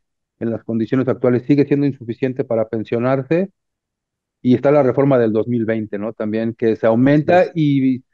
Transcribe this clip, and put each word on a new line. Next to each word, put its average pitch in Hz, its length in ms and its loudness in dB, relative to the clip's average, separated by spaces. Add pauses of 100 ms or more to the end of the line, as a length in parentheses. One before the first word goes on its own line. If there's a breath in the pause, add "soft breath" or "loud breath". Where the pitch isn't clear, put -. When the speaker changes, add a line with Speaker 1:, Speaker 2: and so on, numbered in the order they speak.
(400)
Speaker 1:
en 113 120 -4
las 110 120 -8
condiciones 127 440 -2
actuales, 123 400 0
sigue 143 180 2
siendo 143 220 0
insuficiente 127 560 -6
para 113 260 -4
pensionarse, 127 800 -2 (880)
y 123 140 2
está 123 160 2
la 147 140 4
reforma 135 340 2
del 113 160 2
dos 110 140 -2
mil 120 180 -2
veinte, 110 320 -4
¿no? 107 160 -8
También 110 400 -4
que 113 220 -2
se 120 100 -2
aumenta 143 540 4
Speaker 2:
Así 185 100 2
es. - 60 -16
Speaker 1:
y 135 480 0 (100)